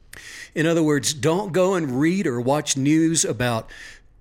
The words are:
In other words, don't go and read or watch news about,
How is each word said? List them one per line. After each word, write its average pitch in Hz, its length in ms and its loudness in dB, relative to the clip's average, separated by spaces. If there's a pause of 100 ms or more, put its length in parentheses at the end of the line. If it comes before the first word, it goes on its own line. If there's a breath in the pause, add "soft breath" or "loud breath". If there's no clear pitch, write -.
(560 loud breath)
In 156 100 2
other 170 160 2
words, 147 320 2
don't 160 380 0
go 185 240 2
and 135 240 -2
read 175 260 2
or 123 140 -2
watch 143 380 0
news 156 480 2
about, 120 440 -2 (520 loud breath)